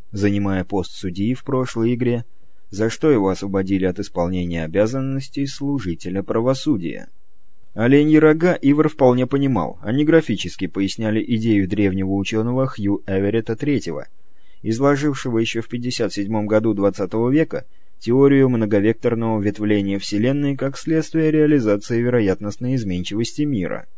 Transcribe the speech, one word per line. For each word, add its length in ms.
занимая 540
пост 260
судьи 420
в 100
прошлой 520
игре, 300
за 200
что 200
его 200
освободили 560
от 140
исполнения 640
обязанностей 800
служителя 760
правосудия. 880
Оленьи 420
рога 460
Ивар 260
вполне 400
понимал, 540
они 240
графически 640
поясняли 540
идею 320
древнего 460
ученого 540
Хью 380
Эверетта 520
третьего, 500
изложившего 800
еще 220
в 60
пятьдесят 460
седьмом 340
году 260
двадцатого 560
века 360
теорию 500
многовекторного 920
ветвления 580
Вселенной 560
как 220
следствие 540
реализации 720
вероятностной 720
изменчивости 640
мира. 460